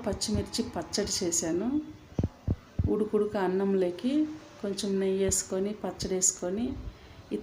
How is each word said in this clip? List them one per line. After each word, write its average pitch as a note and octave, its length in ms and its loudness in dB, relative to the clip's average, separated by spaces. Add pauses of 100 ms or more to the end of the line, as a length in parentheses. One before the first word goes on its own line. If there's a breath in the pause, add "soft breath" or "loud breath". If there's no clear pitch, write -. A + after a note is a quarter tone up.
పచ్చిమిర్చి G3+ 560 0 (120)
పచ్చడి G3 460 -2
చేశాను. F3 480 0 (1200)
ఉడుకుడుకు G#3 440 2 (100)
అన్నంలోకి F#3+ 640 2 (480)
కొంచెం G3+ 300 -2 (100)
నెయ్యి F#3+ 240 2
వేసుకొని, F#3+ 460 0 (120)
పచ్చడి F#3 340 -4
వేసుకొని, F#3+ 480 0 (680 loud breath)
ఈ - 80 0